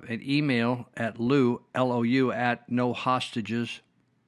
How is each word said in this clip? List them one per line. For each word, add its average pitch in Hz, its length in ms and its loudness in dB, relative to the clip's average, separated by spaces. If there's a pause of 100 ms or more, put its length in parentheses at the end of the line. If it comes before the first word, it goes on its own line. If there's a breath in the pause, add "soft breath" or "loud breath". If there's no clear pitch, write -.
an 117 120 -6
email 127 760 0
at 113 200 -4
Lou, 120 440 2 (120)
L 127 200 2
O 120 80 0
U 123 320 2
at 120 360 -2
no 123 220 0
hostages 117 880 -4 (480)